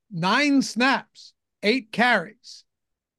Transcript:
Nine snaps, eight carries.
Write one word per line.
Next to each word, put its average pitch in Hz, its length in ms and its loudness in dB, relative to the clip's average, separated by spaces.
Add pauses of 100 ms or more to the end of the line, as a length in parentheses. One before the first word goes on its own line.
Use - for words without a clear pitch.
(100)
Nine 247 520 0
snaps, - 680 -2 (300)
eight 220 300 -2
carries. 214 720 -2 (540)